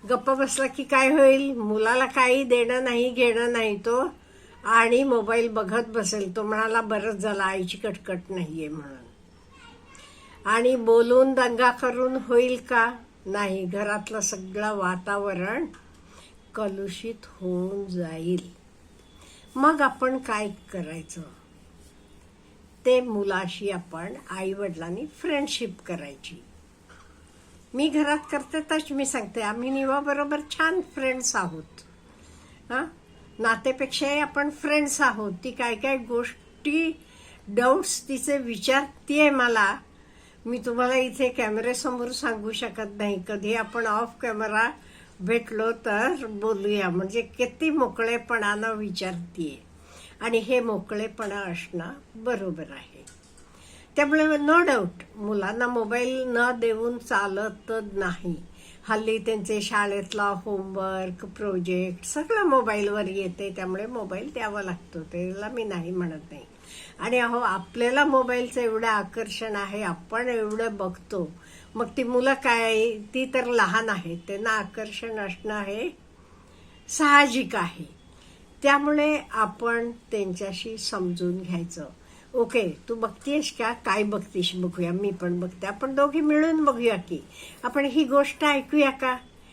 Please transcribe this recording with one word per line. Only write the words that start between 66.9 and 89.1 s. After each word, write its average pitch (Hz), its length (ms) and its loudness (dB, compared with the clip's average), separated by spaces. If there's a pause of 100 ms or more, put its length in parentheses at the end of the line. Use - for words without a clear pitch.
आणि 233 200 0
अहो, 240 200 0
आपल्याला 233 680 0
मोबाईलचं 247 560 2
एवढं 226 280 0
आकर्षण 214 680 -2
आहे, 196 260 -6
आपण 220 460 -4
एवढं 220 480 -2
बघतो, 180 540 -6 (440)
मग 226 120 -2 (100)
ती 262 60 0
मुलं 247 320 4
काय, 226 560 2
ती 254 440 -4
तर 254 100 2
लहान 220 440 2
आहेत, 175 380 -4
त्यांना 208 240 -2
आकर्षण 214 680 -6
असणं 202 440 -6
हे 208 280 -6 (960)
साहजिक 277 680 6
आहे. 175 480 -8 (580)
त्यामुळे 294 580 4 (100)
आपण 233 600 -2
त्यांच्याशी 202 880 -6
समजून 180 600 -2
घ्यायचं. 175 460 -6 (500)
"ओके, 233 440 2 (100)
तू 233 60 -4
बघतीयस 277 580 -2
का? 233 200 -2
काय 214 300 -2
बघतीस? 190 520 -2
बघूया, 180 380 -2
मी 196 180 0
पण 180 300 -4
बघते. 180 260 -8
आपण 262 280 -4
दोघी 285 260 4
मिळून 311 440 4
बघूया 240 320 2
की. - 280 -8 (400)
आपण 277 200 0
ही 277 200 2
गोष्ट 277 400 2
ऐकूया 285 460 4
का? 262 260 -2 (360)